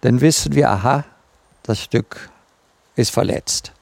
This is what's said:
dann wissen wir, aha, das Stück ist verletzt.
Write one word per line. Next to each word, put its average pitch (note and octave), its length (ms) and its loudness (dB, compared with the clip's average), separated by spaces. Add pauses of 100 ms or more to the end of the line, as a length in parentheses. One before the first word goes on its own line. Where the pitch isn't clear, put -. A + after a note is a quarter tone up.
dann B2 200 2
wissen D3+ 320 2
wir, C#3 160 4
aha, A#2+ 360 0 (580)
das A2 180 -4
Stück - 480 -6 (680)
ist A#2 160 0
verletzt. - 600 -4 (100)